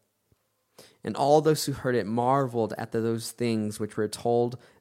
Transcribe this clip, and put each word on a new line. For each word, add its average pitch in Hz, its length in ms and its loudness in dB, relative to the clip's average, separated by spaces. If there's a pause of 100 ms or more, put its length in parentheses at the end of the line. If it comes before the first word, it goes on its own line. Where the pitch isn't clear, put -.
(1040)
And 107 140 -6
all 147 240 6
those 156 240 2
who 143 80 -4
heard 127 240 0
it 98 100 0
marveled 120 720 0
at 113 140 -8
the, 117 80 0
those 113 320 -4
things 110 480 -2
which 107 160 -6
were 107 100 0
told 120 520 0 (220)